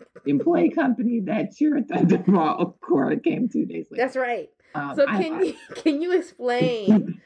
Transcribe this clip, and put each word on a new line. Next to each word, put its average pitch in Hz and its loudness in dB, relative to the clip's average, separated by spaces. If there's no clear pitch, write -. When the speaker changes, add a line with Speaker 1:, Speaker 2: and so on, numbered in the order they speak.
Speaker 1:
employee 339 2
company 240 0
that - -4
your 294 2
Thunderbolt 175 2
cord - 0
came 254 0
two - -2
days 165 -10
late. 208 -8
Speaker 2:
That's 262 -2
right. 240 -4
Speaker 1:
Um, 185 -8
Speaker 2:
So 285 4
Speaker 1:
I 202 0
Speaker 2:
can 320 -4
Speaker 1:
apologize. 349 -2
Speaker 2:
you, - -18
<laughs> - -12
can 294 0
you 359 -2
explain 240 0